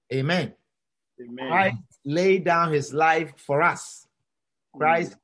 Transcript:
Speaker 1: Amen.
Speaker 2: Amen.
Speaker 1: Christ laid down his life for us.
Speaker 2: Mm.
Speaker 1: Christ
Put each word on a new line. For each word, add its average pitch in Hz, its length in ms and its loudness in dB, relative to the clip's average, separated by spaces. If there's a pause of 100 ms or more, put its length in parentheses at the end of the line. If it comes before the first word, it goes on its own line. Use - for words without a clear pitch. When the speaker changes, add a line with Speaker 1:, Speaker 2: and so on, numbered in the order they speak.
(140)
Speaker 1:
Amen. 135 400 -2 (680)
Speaker 2:
Amen. 123 280 -12
Speaker 1:
Christ 185 280 2 (280)
laid 180 400 2
down 170 260 2
his 135 220 -2
life 160 440 2
for 143 240 -2
us. - 460 -2 (680)
Speaker 2:
Mm. - 40 -10
Speaker 1:
Christ 165 440 0